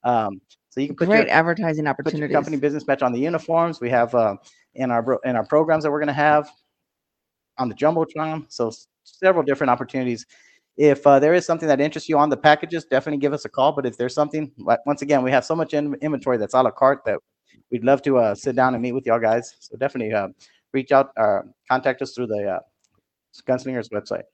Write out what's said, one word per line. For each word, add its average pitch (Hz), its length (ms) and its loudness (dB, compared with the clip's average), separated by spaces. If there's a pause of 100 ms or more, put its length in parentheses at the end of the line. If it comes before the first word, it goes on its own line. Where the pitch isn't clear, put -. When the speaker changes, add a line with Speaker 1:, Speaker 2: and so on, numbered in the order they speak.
Speaker 1:
Um, 110 380 -2 (300)
so - 100 -6
you 143 80 -2
can 147 80 -10
put 170 120 0
Speaker 2:
Great 214 200 4
Speaker 1:
your, - 20 -2
Speaker 2:
advertising 165 540 0
Speaker 1:
put - 20 -2
your 143 40 -2
Speaker 2:
opportunities. 147 440 -4
Speaker 1:
company 147 220 -2
business 143 280 -2
patch 135 160 -2
on 127 120 0
the 120 80 -4
uniforms. 165 600 -2
We 120 100 -4
have, 120 240 2
uh, 110 220 2 (380)
in 127 160 -4
our 117 120 0
bro-, 123 220 0
in 127 120 -2
our 110 100 -2
programs 156 380 2
that 151 80 0
we're 147 80 -2
gonna 147 120 -4
have 147 380 2 (1080)
on 127 100 -2
the 107 60 -8
Jumbotron. 156 760 -2
So 117 200 -4
s-, - 200 -14 (160)
several 185 400 0
different 139 260 0
opportunities. 123 560 -4 (500)
If, 143 300 4
uh, 139 120 8
there 151 140 4
is 180 140 2
something 160 220 -2
that 135 120 2
interests 147 280 -4
you 156 100 2
on 151 100 4
the 135 80 0
packages, 156 480 2
definitely 139 340 -2
give 139 140 0
us 147 140 -8
a - 20 -10
call. 139 240 2
But 139 140 -4
if 120 100 -6
there's - 180 -4
something, 151 440 -2
like, 110 260 0
once 143 180 -2
again, 143 200 2
we 127 80 0
have 131 140 2
so 160 120 -2
much 160 160 -4
in-, 147 300 -2
inventory 139 340 -2
that's 107 180 -4
a 131 80 4
la 123 80 4
carte 135 360 0
that - 120 -2 (520)
we'd 117 140 -6
love 135 180 4
to, 135 160 2
uh, 107 160 2
sit 120 220 -6
down 127 180 2
and 117 80 -4
meet 123 100 -4
with 131 140 -6
y'all 117 120 2
guys. 113 420 0
So - 160 -20
definitely, 113 360 -4
uh, 101 160 -2 (440)
reach 135 200 -2
out, 135 240 4
uh, 104 240 2 (280)
contact 127 340 0
us 131 100 -8
through 123 140 -6
the, 104 200 -4 (100)
uh, - 40 -6 (840)
Gunslingers 127 440 -4
website. 104 320 -6 (120)